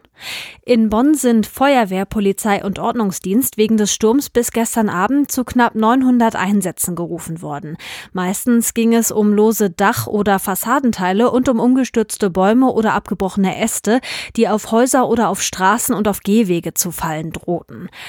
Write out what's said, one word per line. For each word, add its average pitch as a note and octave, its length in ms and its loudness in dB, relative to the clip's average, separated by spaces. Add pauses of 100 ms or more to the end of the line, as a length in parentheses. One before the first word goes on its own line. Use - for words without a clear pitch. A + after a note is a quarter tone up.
(640)
In A3+ 240 2
Bonn B3 260 4
sind A#3 320 2
Feuerwehr, A3+ 580 0
Polizei G3+ 600 -2
und F#3+ 160 -6
Ordnungsdienst A3 760 -2
wegen A3 200 2
des G#3 180 0
Sturms A#3 360 0
bis A#3+ 200 0
gestern A3+ 380 0
Abend A#3+ 420 0
zu B3+ 140 -2
knapp A#3 320 0
neunhundert A#3 580 2
Einsätzen F#3 600 -2
gerufen E3 440 -8
worden. D3+ 360 -10 (360)
Meistens G#3 600 0
ging A3+ 200 2
es A3+ 180 2
um G#3 200 2
lose G#3 380 2
Dach- G3+ 380 -2
oder G3+ 320 0
Fassadenteile A3+ 920 0
und B3 180 2
um A#3 120 2
umgestürzte A#3 720 0
Bäume G#3 420 4
oder G#3+ 220 0
abgebrochene F#3+ 680 -2
Äste, A3+ 400 0 (340)
die A3 140 2
auf G#3 240 -2
Häuser B3 360 2
oder A3+ 200 2
auf F#3+ 120 -4
Straßen G3+ 540 0
und G#3 140 0
auf G3 120 -2
Gehwege F3+ 540 0
zu - 160 -4
fallen D#3+ 400 -6
drohten. - 580 -8 (200)